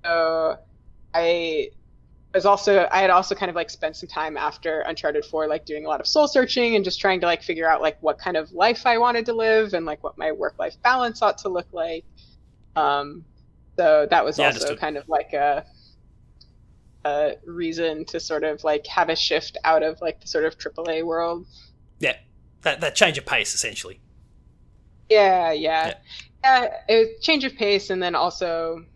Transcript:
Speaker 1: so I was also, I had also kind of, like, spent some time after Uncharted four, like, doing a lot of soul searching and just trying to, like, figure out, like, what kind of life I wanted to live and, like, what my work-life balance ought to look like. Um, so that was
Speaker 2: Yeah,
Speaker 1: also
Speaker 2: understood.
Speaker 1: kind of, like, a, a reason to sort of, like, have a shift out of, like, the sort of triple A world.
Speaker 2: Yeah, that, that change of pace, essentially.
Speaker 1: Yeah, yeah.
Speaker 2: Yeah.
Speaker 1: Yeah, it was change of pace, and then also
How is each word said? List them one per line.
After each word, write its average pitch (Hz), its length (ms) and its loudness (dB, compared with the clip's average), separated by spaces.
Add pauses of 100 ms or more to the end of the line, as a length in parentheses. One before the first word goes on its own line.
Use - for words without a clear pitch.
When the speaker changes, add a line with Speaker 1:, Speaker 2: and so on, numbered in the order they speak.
Speaker 1:
so 165 540 0 (560)
I 165 560 0 (640)
was 185 120 2
also, 202 460 6
I 185 80 4
had 190 100 6
also 185 240 4
kind 190 160 -4
of, 165 60 -10
like, 170 140 -4
spent - 260 -6
some - 140 -16
time 156 260 -8
after 156 460 -4
Uncharted 151 440 -4
four, 156 220 -4
like, 151 180 -4
doing 151 200 -10
a - 20 -6
lot 151 140 -4
of - 60 -6
soul 302 200 4
searching 254 480 2
and 202 80 2
just 180 160 -6
trying 185 220 0
to, 175 60 0
like, 170 160 0
figure 165 260 -2
out, 156 120 2
like, 156 200 0
what 156 160 0
kind 180 180 -6
of 160 160 -4
life 214 340 0
I 240 120 4
wanted 233 300 2
to 233 60 -2
live 220 400 2
and, 170 120 -4
like, 151 180 -8
what 151 140 -10
my 156 140 -2
work-life - 520 -6
balance 247 380 0
ought 208 180 2
to 202 100 -8
look 175 220 -6
like. 165 320 -6 (720)
Um, 143 480 -2 (540)
so 156 320 4
that 170 140 4
was 147 160 -2
Speaker 2:
Yeah, 143 60 4
Speaker 1:
also 135 140 2
Speaker 2:
understood. 143 200 -4
Speaker 1:
kind 151 180 -6
of, 139 120 -12
like, 151 240 -2
a, 147 320 0 (1400)
a 147 320 0 (100)
reason 165 600 -4
to 165 140 -8
sort 151 240 -4
of, 151 200 -4
like, 151 240 0
have 165 220 0
a 165 60 0
shift - 480 -4
out 160 200 4
of, 156 180 -4
like, 160 200 -6
the - 60 -18
sort 156 180 -2
of 160 120 -4
triple 165 320 -10
A 160 140 -4
world. 170 420 -4 (540)
Speaker 2:
Yeah, 135 180 -2 (440)
that, 151 200 -2
that 151 140 -4
change 170 220 4
of 127 80 -10
pace, 117 280 -2
essentially. 95 460 -8 (1120)
Speaker 1:
Yeah, 190 420 6
yeah. 160 360 -2
Speaker 2:
Yeah. 196 100 -8 (460)
Speaker 1:
Yeah, 254 260 4 (180)
it 220 80 4
was 226 300 2
change 302 180 2
of 262 120 -6
pace, 202 340 0
and 185 120 -4
then 175 140 -2
also 165 720 -4 (100)